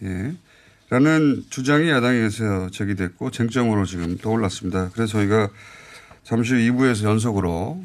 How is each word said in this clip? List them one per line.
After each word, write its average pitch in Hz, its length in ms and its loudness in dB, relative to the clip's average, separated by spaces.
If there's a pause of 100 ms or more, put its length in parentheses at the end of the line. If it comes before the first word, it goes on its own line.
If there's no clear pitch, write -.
예, 95 300 -6 (560)
라는 147 600 4
주장이 147 400 2
야당에서 110 840 0
제기됐고 101 600 -6
쟁점으로 113 540 0
지금 87 320 -4
떠올랐습니다. 95 760 -2
그래서 113 200 -2
저희가 104 360 2 (760)
잠시 117 300 0
후 120 40 2
이 117 120 4
부에서 123 380 2
연속으로 107 760 0